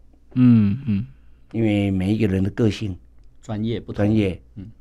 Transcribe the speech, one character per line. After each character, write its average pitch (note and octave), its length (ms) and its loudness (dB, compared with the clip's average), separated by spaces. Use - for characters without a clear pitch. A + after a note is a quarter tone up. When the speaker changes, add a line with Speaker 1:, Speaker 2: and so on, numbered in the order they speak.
Speaker 1:
嗯， A#2 500 4
嗯。 G#2 200 -2
Speaker 2:
因 A2 100 -4
为 G#2 300 2
每 F#2+ 220 0
一 A2 40 0
个 A2 100 0
人 F#2+ 140 0
的 G2 100 -2
个 A#2 180 0
性、 G2 280 -6
Speaker 3:
专 G#2 220 -10
业 A2+ 160 -4
不 - 120 -14
同。 G2+ 140 -2
Speaker 2:
专 G#2+ 100 2
业、 G2 260 -2
Speaker 3:
嗯。 G2 120 -14